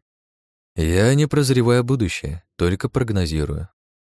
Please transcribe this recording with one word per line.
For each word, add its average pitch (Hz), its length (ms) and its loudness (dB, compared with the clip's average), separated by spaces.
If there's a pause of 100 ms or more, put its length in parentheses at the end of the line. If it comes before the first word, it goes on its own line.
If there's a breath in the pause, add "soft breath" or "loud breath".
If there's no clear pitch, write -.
(760)
«Я 90 380 2
не 147 140 2
прозреваю 123 560 2
будущее, 120 600 -4 (120)
только 92 340 -2
прогнозирую». 82 800 -2 (380)